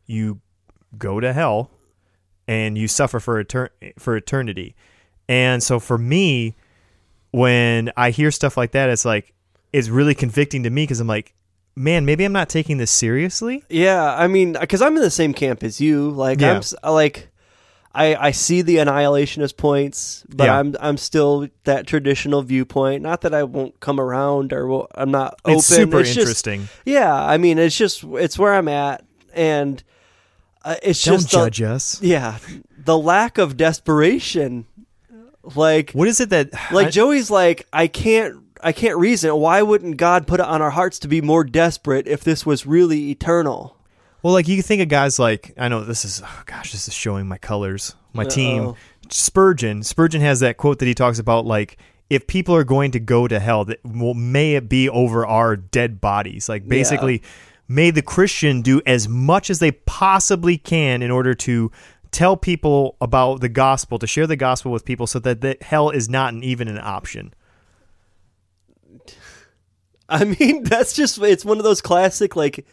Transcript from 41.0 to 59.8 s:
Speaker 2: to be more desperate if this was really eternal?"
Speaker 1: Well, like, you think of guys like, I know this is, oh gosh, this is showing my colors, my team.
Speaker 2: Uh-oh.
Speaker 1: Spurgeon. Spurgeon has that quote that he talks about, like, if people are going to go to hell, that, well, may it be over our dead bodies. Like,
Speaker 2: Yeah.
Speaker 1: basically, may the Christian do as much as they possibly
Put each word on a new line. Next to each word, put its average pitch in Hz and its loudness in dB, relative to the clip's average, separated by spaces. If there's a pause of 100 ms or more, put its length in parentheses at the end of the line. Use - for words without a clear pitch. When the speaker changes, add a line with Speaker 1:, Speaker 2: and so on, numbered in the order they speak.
Speaker 2:
to 147 -10
be 160 2
more 156 4
desperate 139 -2
if 143 -4
this 160 -2
was 147 0
really 151 2
eternal?" 151 -2 (460)
Speaker 1:
Well, 175 2
like, 170 2
you 190 0
think 208 0
of 170 0
guys 139 0
like, 113 -2
I 123 -4
know 113 -4
this 110 -8
is, 95 -12
oh - -20
gosh, - -14
this 101 -12
is 101 -12
showing 98 -6
my 92 -10
colors, 98 -8 (200)
my 113 -6
team. 131 -2
Speaker 2:
Uh-oh. 117 -12 (340)
Speaker 1:
Spurgeon. 120 2
Spurgeon 160 0
has 139 2
that 123 2
quote 143 0
that 127 -2
he 123 2
talks 120 0
about, 117 0
like, 107 -4 (320)
if 135 0
people 175 0
are 151 4
going 135 0
to 123 -2
go 120 2
to 110 -2
hell, 107 0
that, 113 -10
well, 120 -4
may 139 0
it 123 -2
be 131 4
over 120 0
our 110 2
dead 107 -4
bodies. 101 -4
Like, 107 -8
Speaker 2:
Yeah. 101 -12
Speaker 1:
basically, 131 0 (460)
may 160 4
the 151 0
Christian 147 0
do 131 4
as 120 2
much 139 0
as 170 -2
they 160 2
possibly 185 0